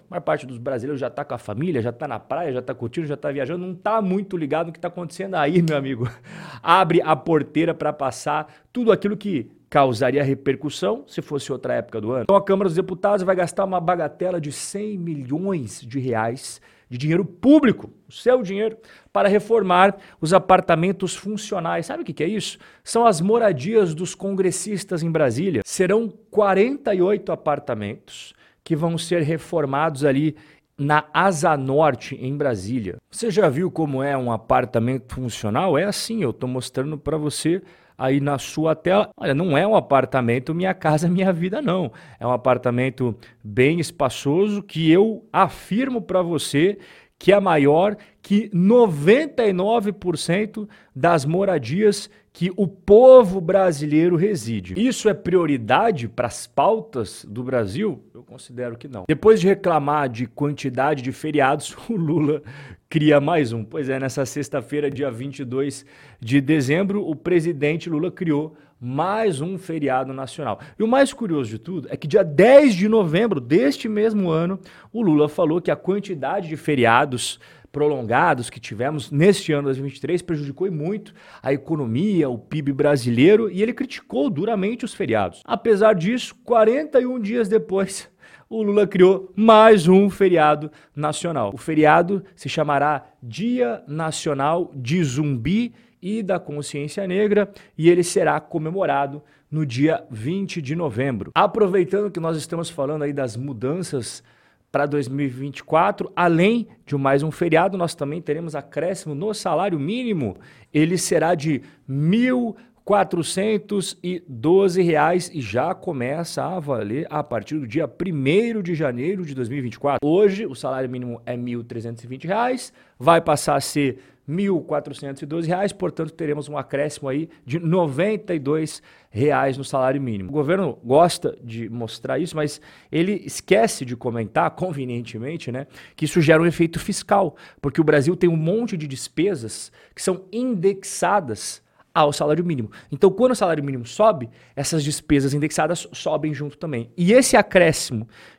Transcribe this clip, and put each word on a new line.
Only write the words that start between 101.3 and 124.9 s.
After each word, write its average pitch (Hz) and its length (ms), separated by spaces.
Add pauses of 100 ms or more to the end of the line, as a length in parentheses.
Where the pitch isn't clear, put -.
Aproveitando 196 800
que 175 80
nós 165 180
estamos 165 320
falando 147 340
aí 147 100
das 131 240
mudanças 135 840 (480)
pra 143 160
dois 143 220
mil 139 200
e - 20
vinte 135 300
e - 40
quatro, 180 500
além 180 540 (180)
de 143 120
mais 135 260
um 156 80
feriado, 175 460
nós 165 180
também 151 260
teremos 151 320
acréscimo 156 640
no 202 180
salário 180 460
mínimo. 175 560 (380)
Ele 160 240
será 165 380
de 139 260 (260)
mil 220 720 (260)
quatrocentos 196 1200
e 175 240
doze 175 540
reais 165 520
e 160 60
já 123 340
começa 147 680
a 180 160
valer 131 500
a 151 140
partir 117 340
do 143 80
dia 139 220
primeiro 185 760
de 175 140
janeiro 151 480
de 143 100
dois 127 140
mil 139 120
e - 20
vinte 120 140
e - 40
quatro. 139 260
Hoje, 196 400
o 143 80
salário 131 360
mínimo 123 360
é 123 120
mil 120 260
trezentos 117 400
e 120 40
vinte 135 200
reais, 240 460 (260)
vai 160 220
passar 151 340
a 139 60
ser 139 380 (260)
mil 180 360
quatrocentos 143 600